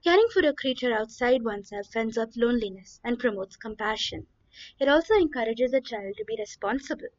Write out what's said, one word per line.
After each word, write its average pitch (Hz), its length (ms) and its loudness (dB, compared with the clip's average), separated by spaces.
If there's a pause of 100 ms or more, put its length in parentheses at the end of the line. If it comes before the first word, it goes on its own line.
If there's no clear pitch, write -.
Caring 381 300 6
for 381 140 0
a 277 60 2
creature 254 400 -2
outside 233 500 0
oneself 208 440 -8
fends 226 300 -2
off 226 200 -4
loneliness 226 680 -2
and 240 160 -2
promotes 202 380 -4
compassion. 214 680 -6 (520)
It 269 100 2
also 330 260 4
encourages 247 580 2
a 262 80 2
child 202 360 -8
to 214 80 -8
be 220 140 -6
responsible. 254 800 -6